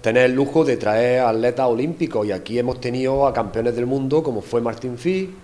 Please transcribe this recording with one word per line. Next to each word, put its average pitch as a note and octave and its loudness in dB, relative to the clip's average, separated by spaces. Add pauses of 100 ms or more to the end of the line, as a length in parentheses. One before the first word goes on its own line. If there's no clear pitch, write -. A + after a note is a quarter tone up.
tener A#2+ 4
el B2+ 2
lujo C#3 2
de B2 2
traer A#2+ 2
atletas A#2+ 2
olímpicos, B2 -2
y G2+ -2
aquí G#2+ -4
hemos B2 -2
tenido B2+ 0
a B2+ 2
campeones A2+ -2
del A#2+ -2
mundo C3+ 0
como B2 -4
fue A#2 -2
Martín A#2 -6
Fis F#3 -2 (140)